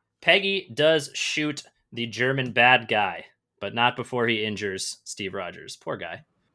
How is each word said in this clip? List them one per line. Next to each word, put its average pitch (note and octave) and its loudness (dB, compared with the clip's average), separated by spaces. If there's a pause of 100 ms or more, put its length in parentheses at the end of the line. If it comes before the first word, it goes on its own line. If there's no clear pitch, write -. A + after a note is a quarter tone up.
(220)
Peggy G3 2
does D3+ 2
shoot D3+ -4 (300)
the A#2 -6
German B2+ -2
bad A#2+ 6
guy, G2+ -2 (340)
but G2+ -8
not A#2+ 2
before A#2+ -2
he A2 0
injures G2 -6
Steve F#2+ -10
Rogers. F#2 -12
Poor - -8
guy. F2 -10 (320)